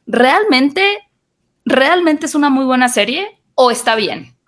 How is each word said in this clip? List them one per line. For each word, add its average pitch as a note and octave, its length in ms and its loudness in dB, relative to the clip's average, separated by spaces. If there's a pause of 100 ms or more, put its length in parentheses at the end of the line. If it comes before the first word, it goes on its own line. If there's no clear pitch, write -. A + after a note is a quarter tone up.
¿Realmente, D4 920 0 (680)
realmente D#4 600 2
es C#4+ 100 -6
una D4 140 2
muy C4+ 160 0
buena B3+ 240 0
serie B3 500 -4 (160)
o B3+ 160 4
está A#3 240 -2
bien? F3 400 -6 (120)